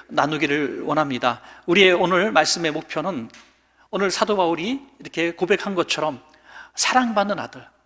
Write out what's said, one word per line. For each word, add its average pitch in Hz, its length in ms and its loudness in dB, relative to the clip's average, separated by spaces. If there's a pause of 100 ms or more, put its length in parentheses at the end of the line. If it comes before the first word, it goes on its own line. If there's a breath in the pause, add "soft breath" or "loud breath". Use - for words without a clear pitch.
나누기를 147 760 0
원합니다. 139 580 -2 (260 loud breath)
우리의 185 260 6
오늘 180 380 2
말씀의 165 400 0
목표는 151 600 -6 (600 soft breath)
오늘 190 200 0
사도 214 260 0
바울이 180 440 0 (200)
이렇게 170 320 -4
고백한 190 420 0
것처럼 156 480 -2 (540 loud breath)
사랑받는 208 640 2
아들, 120 280 -12 (200)